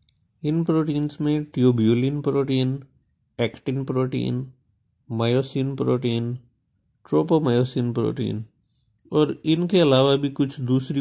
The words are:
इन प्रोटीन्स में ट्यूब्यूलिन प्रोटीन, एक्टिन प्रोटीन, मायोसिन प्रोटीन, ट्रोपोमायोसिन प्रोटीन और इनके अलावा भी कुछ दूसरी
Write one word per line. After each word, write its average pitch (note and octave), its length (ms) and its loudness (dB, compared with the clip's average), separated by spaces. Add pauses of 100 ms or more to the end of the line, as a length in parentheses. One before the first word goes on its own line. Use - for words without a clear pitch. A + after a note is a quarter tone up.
(420)
इन D#3 220 0
प्रोटीन्स D#3 560 0
में D3+ 240 0
ट्यूब्यूलिन B2 800 2
प्रोटीन, C3+ 560 0 (600)
एक्टिन C3+ 440 -4
प्रोटीन, B2+ 640 -2 (600)
मायोसिन C3 680 -2
प्रोटीन, B2 580 -2 (760)
ट्रोपोमायोसिन C3 840 0
प्रोटीन A2 520 -4 (680)
और D3 320 0
इनके F3 360 0
अलावा C#3 360 4
भी C#3+ 140 -2
कुछ C#3 300 -4
दूसरी C3 400 -2